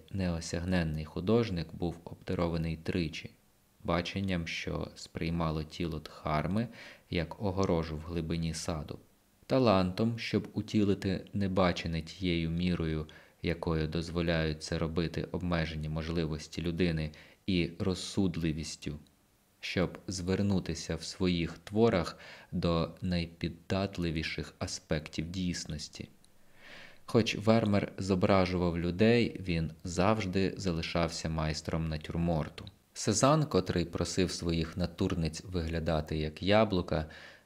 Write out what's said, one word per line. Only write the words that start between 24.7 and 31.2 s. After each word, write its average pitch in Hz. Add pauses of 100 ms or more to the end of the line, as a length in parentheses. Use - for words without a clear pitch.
дійсності. 87 (1040)
Хоч -
Вермер 104
зображував 92
людей, 95
він 82 (140)
завжди 95
залишався 85